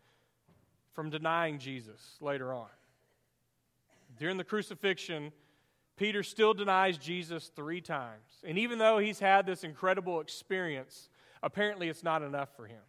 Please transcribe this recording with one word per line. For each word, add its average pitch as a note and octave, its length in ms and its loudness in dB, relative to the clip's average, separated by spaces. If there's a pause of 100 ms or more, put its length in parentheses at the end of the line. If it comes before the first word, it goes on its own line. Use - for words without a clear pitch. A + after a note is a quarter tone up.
(920)
from D#3 160 -6
denying D#3+ 500 0
Jesus B2 600 -12
later C3+ 320 -4
on. A#2 160 -10 (1500)
During F3 200 -2
the F3+ 60 -4
crucifixion, F3+ 880 -4 (640)
Peter G3+ 260 0
still A3 300 6
denies F#3+ 440 4
Jesus E3 580 -8
three D#3+ 260 -8
times. B2 640 -10
And E3 140 -4
even A#3 220 -2
though A3 200 8
he's G#3 200 0
had G3 260 6
this F#3 180 -4
incredible F3+ 560 0
experience, D#3 920 -6 (320)
apparently F#3+ 480 0
it's D#3 140 -8
not D#3+ 180 2
enough C#3 340 -4
for A#2 100 -16
him. A2 240 -20